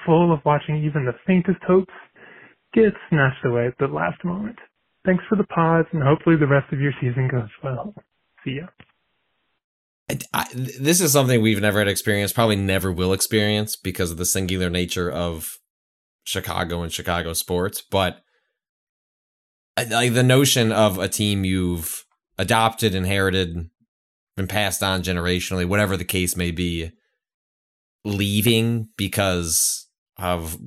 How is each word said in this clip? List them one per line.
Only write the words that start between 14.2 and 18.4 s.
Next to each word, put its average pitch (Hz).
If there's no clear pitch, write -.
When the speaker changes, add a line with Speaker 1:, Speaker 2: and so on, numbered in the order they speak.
Speaker 2:
singular 92
nature 87
of 82
Chicago 87
and 82
Chicago 87
sports. 90
But 92